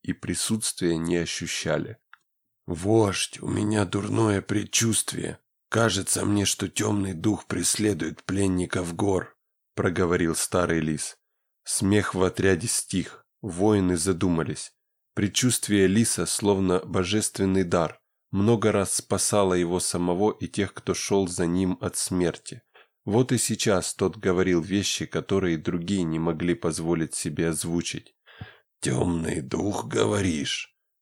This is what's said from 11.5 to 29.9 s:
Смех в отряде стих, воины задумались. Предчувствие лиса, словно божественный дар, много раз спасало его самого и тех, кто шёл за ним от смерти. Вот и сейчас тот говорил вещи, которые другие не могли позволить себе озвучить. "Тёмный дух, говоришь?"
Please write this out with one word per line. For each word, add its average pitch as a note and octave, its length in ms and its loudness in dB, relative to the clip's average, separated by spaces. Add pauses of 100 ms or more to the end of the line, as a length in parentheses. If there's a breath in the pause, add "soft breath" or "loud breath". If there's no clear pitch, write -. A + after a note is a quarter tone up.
Смех G2+ 500 2
в F#2 80 2
отряде F#2 460 2
стих, - 580 -4 (160)
воины F#2 560 2
задумались. E2 760 -2 (420)
Предчувствие G#2 720 2
лиса, G2+ 380 2
словно F#2+ 560 2
божественный F#2+ 840 0
дар, E2+ 360 -2 (300)
много G#2 420 2
раз G2 220 0
спасало G2 580 0
его F2 280 2
самого F2+ 520 0
и - 160 -8
тех, - 240 -2
кто - 220 -4
шёл G2 340 0
за F2+ 180 -2
ним F2+ 360 0
от G#2 160 -4
смерти. F2+ 640 -2 (460 soft breath)
Вот B2+ 240 2
и A#2+ 60 2
сейчас G2+ 560 0
тот F#2+ 240 0
говорил F2+ 420 2
вещи, E2+ 460 -2
которые F2 500 0
другие F2+ 460 -2
не D#2+ 160 -2
могли E2+ 360 0
позволить E2 600 -2
себе E2 340 -2
озвучить. E2 640 -4 (680 loud breath)
"Тёмный E2 600 -2
дух, - 480 -4
говоришь?" G2+ 880 -2 (260)